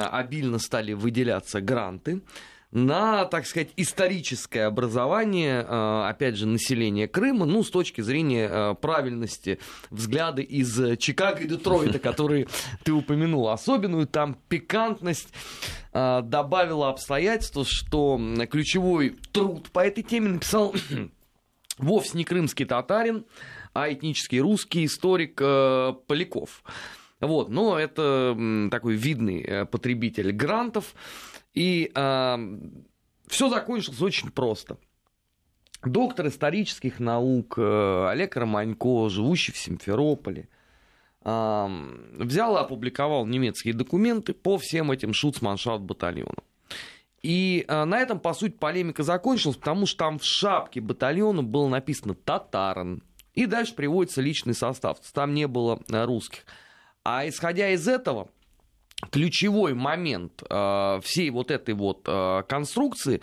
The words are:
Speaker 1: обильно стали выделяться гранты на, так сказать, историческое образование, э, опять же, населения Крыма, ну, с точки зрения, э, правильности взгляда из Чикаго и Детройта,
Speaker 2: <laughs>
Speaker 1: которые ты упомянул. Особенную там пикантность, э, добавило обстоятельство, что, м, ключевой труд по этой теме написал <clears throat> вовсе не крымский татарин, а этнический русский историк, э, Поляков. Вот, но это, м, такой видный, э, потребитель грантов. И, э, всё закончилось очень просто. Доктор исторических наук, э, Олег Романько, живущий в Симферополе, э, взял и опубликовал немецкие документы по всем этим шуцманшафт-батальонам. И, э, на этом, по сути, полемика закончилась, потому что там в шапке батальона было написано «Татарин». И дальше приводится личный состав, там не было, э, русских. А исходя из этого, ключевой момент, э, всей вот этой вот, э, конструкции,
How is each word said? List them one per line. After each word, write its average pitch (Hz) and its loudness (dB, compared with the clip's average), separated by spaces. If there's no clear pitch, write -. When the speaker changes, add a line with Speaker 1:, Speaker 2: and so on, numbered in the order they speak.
Speaker 1:
обильно 123 -2
стали 110 -2
выделяться 110 0
гранты 113 -4
на, 185 4
так 165 -2
сказать, 165 -4
историческое 165 0
образование, 127 2
э, 110 0
опять 117 0
же, 107 0
населения 110 2
Крыма, 214 2
ну, 196 4
с - -2
точки 180 -2
зрения, 120 2
э, 104 0
правильности 120 -2
взгляда 131 -2
из 123 2
Чикаго 165 0
и - -4
Детройта, 165 2
Speaker 2:
<laughs> - -2
Speaker 1:
которые 147 0
ты 160 2
упомянул. 147 2
Особенную 170 2
там 147 -2
пикантность, 180 -2
э, 127 4
добавило 147 2
обстоятельство, 151 0
что, 143 2
м, 117 0
ключевой 160 2
труд 190 0
по - 0
этой 202 0
теме 220 2
написал 202 2
<clears throat> - -10
вовсе 165 2
не 165 -2
крымский 165 0
татарин, 220 0
а 147 0
этнический 139 -2
русский 185 2
историк, 175 2
э, 135 4
Поляков. - -4
Вот, 143 2
но 180 2
это, 135 2
м, 110 0
такой 117 0
видный, 113 0
э, 98 -2
потребитель 113 -2
грантов. 208 -2
И, 170 2
э, 127 0
всё 269 2
закончилось 208 -2
очень - -2
просто. - -2
Доктор 185 0
исторических 147 -2
наук, 120 0
э, 101 4
Олег 165 -2
Романько, 113 0
живущий 110 0
в - -12
Симферополе, 101 -2
э, 104 -2
взял 180 2
и 160 4
опубликовал 131 -2
немецкие 117 0
документы 202 0
по 190 0
всем 160 -2
этим 131 -2
шуцманшафт-батальонам. 98 -2
И, 180 2
э, 151 0
на 196 0
этом, 240 -2
по 165 -2
сути, 202 -2
полемика 160 -2
закончилась, 175 2
потому 185 0
что - -4
там 156 -2
в - -10
шапке 170 0
батальона 156 2
было 139 2
написано 131 -2
«Татарин». 95 -4
И 240 0
дальше 226 -2
приводится 147 0
личный 135 0
состав, 117 -2
там 143 0
не 147 2
было, 120 0
э, 113 2
русских. 120 -4
А 131 -2
исходя 175 0
из 175 2
этого, 185 0
ключевой 180 2
момент, 131 -4
э, 98 2
всей 170 0
вот 123 -4
этой 120 -2
вот, 98 -2
э, 95 0
конструкции, 147 0